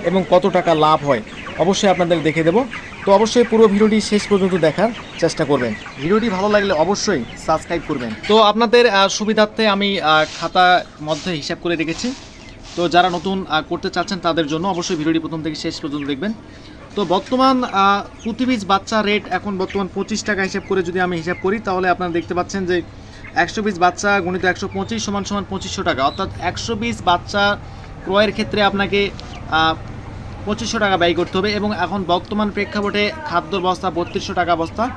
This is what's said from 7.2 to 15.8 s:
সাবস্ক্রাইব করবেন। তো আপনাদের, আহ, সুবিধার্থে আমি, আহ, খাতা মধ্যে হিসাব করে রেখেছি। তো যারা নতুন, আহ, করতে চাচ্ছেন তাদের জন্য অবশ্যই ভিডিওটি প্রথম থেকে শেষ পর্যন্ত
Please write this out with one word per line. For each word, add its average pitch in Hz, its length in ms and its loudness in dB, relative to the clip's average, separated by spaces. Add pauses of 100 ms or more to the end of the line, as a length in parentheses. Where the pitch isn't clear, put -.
সাবস্ক্রাইব 160 420 -2
করবেন। 123 240 -4 (160)
তো 214 140 6
আপনাদের, 233 480 4
আহ, 196 180 4
সুবিধার্থে 214 600 0
আমি, 196 340 0
আহ, 156 240 4 (140)
খাতা 180 460 4 (160)
মধ্যে 151 300 -4
হিসাব 165 300 -4
করে 175 140 0
রেখেছি। 165 380 -4 (600)
তো 170 140 0
যারা 180 200 6
নতুন, 180 400 -2
আহ, 156 200 0
করতে 175 200 -4
চাচ্ছেন 180 300 -4
তাদের 165 280 0
জন্য 160 200 -2
অবশ্যই 175 280 -2
ভিডিওটি 160 240 0
প্রথম 156 240 -6
থেকে 156 120 -4
শেষ 160 240 -8
পর্যন্ত 143 280 -6